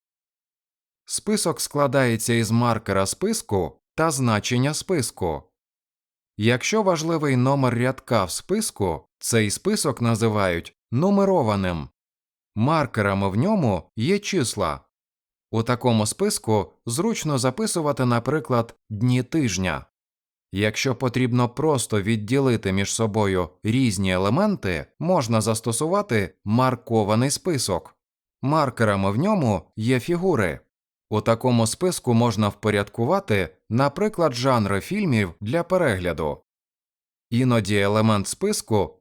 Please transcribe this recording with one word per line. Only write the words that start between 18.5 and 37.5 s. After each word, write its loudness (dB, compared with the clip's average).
дні 0
тижня. -2
Якщо -2
потрібно 0
просто -2
відділити 0
між -2
собою 0
різні 0
елементи, 0
можна 0
застосувати -2
маркований 2
список. -4
Маркерами 0
в -2
ньому 0
є 0
фігури. -2
У 0
такому 2
списку -2
можна 2
впорядкувати, -2
наприклад, 0
жанри 0
фільмів 0
для -2
перегляду. -2
Іноді 2